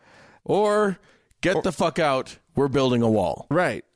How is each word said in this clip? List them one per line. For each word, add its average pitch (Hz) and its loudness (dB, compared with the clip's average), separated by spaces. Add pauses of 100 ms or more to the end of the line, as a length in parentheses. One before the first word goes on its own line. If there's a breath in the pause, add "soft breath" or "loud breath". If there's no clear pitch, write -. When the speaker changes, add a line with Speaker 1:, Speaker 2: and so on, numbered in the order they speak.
(440 soft breath)
Speaker 1:
Or, 208 0 (420 soft breath)
"Get 180 0
Speaker 2:
Or 156 -2
Speaker 1:
the 190 -2
fuck 170 -2
out. 139 -2 (200)
We're 139 2
building 127 2
a 117 4
wall." 95 0
Speaker 2:
Right. 143 -2 (120)